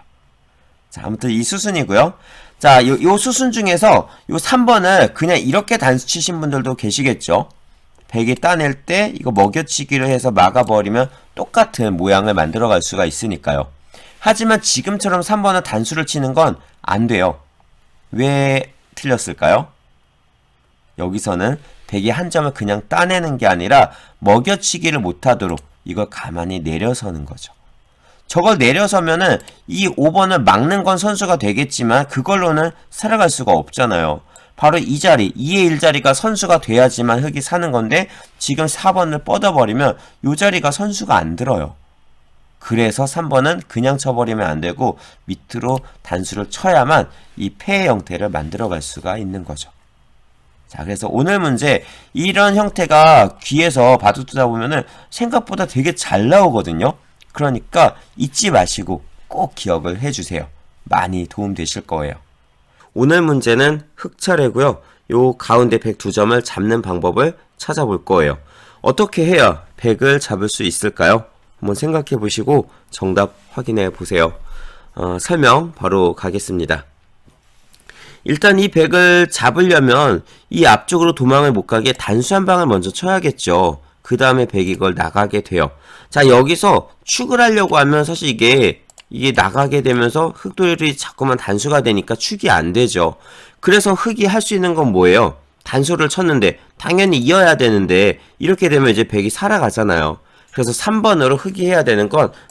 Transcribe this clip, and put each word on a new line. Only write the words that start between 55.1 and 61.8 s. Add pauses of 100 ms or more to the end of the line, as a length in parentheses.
생각보다
되게
잘
나오거든요. (380)
그러니까 (200)
잊지
마시고 (240)
꼭
기억을
해주세요. (380)
많이
도움되실